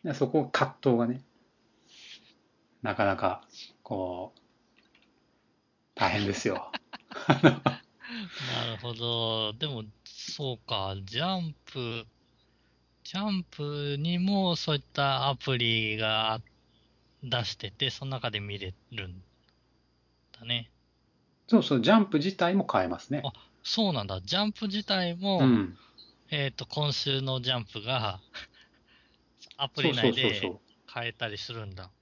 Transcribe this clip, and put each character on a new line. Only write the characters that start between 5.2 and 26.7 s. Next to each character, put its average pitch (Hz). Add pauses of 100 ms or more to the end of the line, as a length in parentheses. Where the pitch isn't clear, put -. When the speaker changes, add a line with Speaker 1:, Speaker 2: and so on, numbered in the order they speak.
Speaker 1:
大 98
変 104
で 101
す -
よ。 - (320)
Speaker 2:
<laughs> -
な 151
る 139 (1200)
ほ 120
ど。 113
で 127
も、 123 (220)
そ -
う 110
か、 98 (100)
ジ 110
ャ 185
ン 160
プ、 117 (1000)
ジ -
ャ 208
ン 185
プ 147
に 170
も 190
そ -
う 147
い 139
っ -
た 135
ア 135
プ 131
リ 113
が 110 (800)
出 123
し -
て -
て、 -
そ -
の 135
中 123
で 104
見 101
れ 95 (160)
る 101
ん 90 (1120)
だ -
ね。 117 (760)
Speaker 1:
そ -
う -
そ 139
う、 120
ジ 143
ャ 220
ン 196
プ 156
自 190
体 175
も 196
買 92
え -
ま 85
す -
ね。 147
Speaker 2:
あ、 - (300)
そ 208
う -
な 117
ん 98
だ。 95
ジ 101
ャ 208
ン 214
プ -
自 202
体 180
も、 190
Speaker 1:
う 135
ん。 101 (520)
Speaker 2:
え 143
ー -
と、 -
今 147